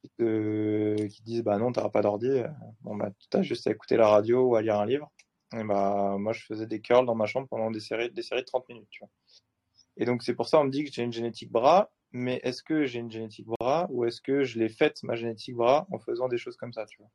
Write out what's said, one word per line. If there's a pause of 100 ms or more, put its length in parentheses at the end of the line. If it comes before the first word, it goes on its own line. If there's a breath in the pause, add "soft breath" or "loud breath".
qui
te... (120)
qui
te
disent, «
Bah
non,
t'auras
pas
d'ordi »,
euh, (360)
bon,
bah, (200)
t'as
juste
à
écouter
la
radio
ou
à
lire
un
livre. (420)
Et
bah,
moi,
je
faisais
des
curls
dans
ma
chambre
pendant
des
séries,
des
séries
de
trente
minutes,
tu
vois. (880 soft breath)
Et
donc,
c'est
pour
ça,
on
me
dit
que
j'ai
une
génétique
bras, (220)
mais
est-ce
que
j'ai
une
génétique (120)
bras
ou
est-ce
que
je
l'ai
faite,
ma
génétique
bras,
en
faisant
des
choses
comme
ça,
tu
vois ?